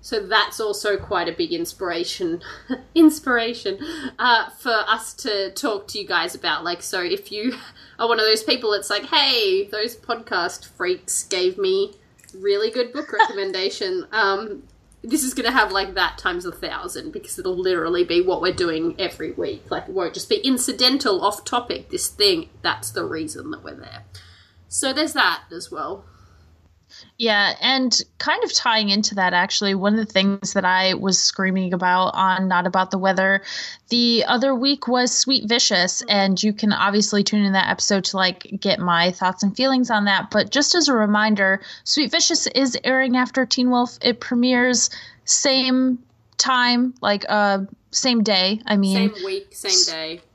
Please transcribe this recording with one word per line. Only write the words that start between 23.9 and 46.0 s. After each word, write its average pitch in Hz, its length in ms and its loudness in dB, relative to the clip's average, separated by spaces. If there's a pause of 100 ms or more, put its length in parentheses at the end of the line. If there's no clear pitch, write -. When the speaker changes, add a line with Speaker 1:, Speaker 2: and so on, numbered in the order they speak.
Speaker 1:
So 262 260 -4
there's 311 200 -2
that 190 380 0
as 170 200 -12
well. 160 340 -8 (1120)
Speaker 2:
Yeah, 208 440 2
and 254 380 2 (200)
kind 339 240 0
of 359 100 -4
tying 220 360 2
into 208 260 0
that, 185 180 2
actually, 196 420 2
one 196 220 2
of 220 80 0
the 214 80 -12
things 196 400 0
that 190 120 2
I 185 280 4
was 190 280 0
screaming 185 520 0
about 180 400 2
on 190 340 0
Not 180 200 2
About 185 240 0
the 196 60 -2
Weather 190 440 2 (480)
the 233 360 2
other 254 300 2
week 277 320 0
was 247 300 0
Sweet - 300 0
Vicious, 202 600 0
and 196 340 2
you 214 120 2
can 208 180 0
obviously 202 520 2
tune 208 200 2
in 196 100 2
that 190 160 2
episode 185 360 0
to, - 120 -4
like, 185 300 -2 (120)
get 196 200 0
my 175 320 2
thoughts 185 320 -2
and 202 140 0
feelings 254 320 2
on 214 160 2
that. 196 260 0
But 202 200 2
just 277 240 2
as 339 120 2
a - 60 4
reminder, 208 680 4 (220)
Sweet 277 280 0
Vicious 339 360 2
is 262 360 0
airing 262 340 2
after 254 280 2
Teen 247 260 2
Wolf. 247 300 0
It 240 200 0
premieres 247 680 2 (360)
same 254 760 2 (380)